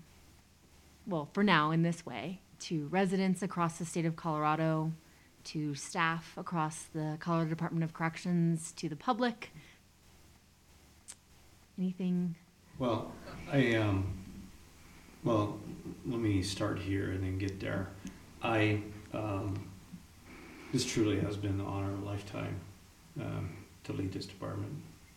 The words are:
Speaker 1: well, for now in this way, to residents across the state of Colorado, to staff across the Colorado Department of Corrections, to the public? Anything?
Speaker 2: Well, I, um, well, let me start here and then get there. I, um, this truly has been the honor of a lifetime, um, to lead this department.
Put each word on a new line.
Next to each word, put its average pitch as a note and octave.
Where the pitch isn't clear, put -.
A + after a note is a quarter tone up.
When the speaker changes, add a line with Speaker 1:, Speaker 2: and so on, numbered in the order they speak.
Speaker 1:
well, D#3
for G3
now D#3+
in E3
this E3+
way, C3+
to D3+
residents F#3+
across F3
the E3+
state E3
of D#3+
Colorado, D#3+
to D3+
staff E3
across D#3+
the D#3
Colorado E3
Department E3
of D#3+
Corrections, E3+
to -
the D3+
public? A#3
Anything? F3+
Speaker 2:
Well, A#2+
I, A#2+
um, G2
well, G#2
let A#2
me G2+
start -
here G2
and F#2
then F#2+
get F#2+
there. G2
I, G#2+
um, G2+
this B2+
truly G#2
has G2+
been G2
the G2
honor G2
of G2
a -
lifetime, G2+
um, G#2+
to G#2
lead G2
this -
department. G2+